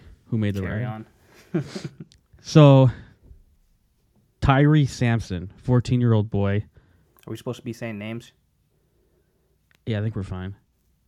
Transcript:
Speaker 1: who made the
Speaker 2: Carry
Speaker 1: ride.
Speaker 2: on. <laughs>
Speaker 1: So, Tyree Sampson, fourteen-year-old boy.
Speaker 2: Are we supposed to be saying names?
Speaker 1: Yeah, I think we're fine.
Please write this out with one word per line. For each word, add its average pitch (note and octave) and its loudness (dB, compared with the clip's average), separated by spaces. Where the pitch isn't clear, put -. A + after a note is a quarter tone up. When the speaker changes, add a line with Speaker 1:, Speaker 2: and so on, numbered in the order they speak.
Speaker 1:
who A#2+ -6
made G#2 -2
the G2 -6
Speaker 2:
Carry G2+ -6
Speaker 1:
ride. G#2+ -10
Speaker 2:
on. - -
<laughs> D#3 -2
Speaker 1:
So, C#3 8
Tyree D3 4
Sampson, G2+ -4
fourteen-year-old A#2+ 0
boy. G2+ -2
Speaker 2:
Are - -16
we A2 -12
supposed A#2+ -12
to - -20
be A#2+ -10
saying A2 -12
names? A2+ -14
Speaker 1:
Yeah, G#2+ -4
I - -4
think A2 -6
we're G2+ -6
fine. F#2 -10